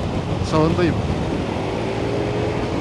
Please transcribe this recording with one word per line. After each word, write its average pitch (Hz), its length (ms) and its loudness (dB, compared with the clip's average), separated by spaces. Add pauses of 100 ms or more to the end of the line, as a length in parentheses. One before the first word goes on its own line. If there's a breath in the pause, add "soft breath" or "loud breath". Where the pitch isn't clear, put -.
(500)
Sağındayım. 165 440 4 (1900)